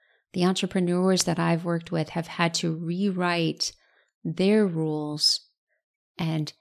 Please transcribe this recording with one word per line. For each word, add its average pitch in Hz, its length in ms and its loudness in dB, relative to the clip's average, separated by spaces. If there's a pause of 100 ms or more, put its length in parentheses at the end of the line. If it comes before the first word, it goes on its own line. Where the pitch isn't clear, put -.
(340)
The 180 100 2
entrepreneurs 185 800 2
that 165 140 -2
I've 170 260 0
worked 170 260 -4
with 160 200 -2
have 165 160 -6
had 170 280 0
to 165 220 -2
rewrite 175 960 -2 (500)
their 196 440 2
rules 151 720 0 (800)
and 160 420 -2